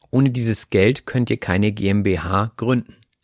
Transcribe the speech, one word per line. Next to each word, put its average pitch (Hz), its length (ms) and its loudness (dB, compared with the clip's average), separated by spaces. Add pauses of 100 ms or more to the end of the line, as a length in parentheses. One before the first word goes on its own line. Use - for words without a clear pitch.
Ohne 135 220 2
dieses 117 380 -2
Geld 107 360 2
könnt 123 240 -2
ihr 113 80 0
keine 101 340 0
G 101 160 -4
M 101 160 2
B 92 160 0
H 95 380 -2
gründen. 120 400 -4 (260)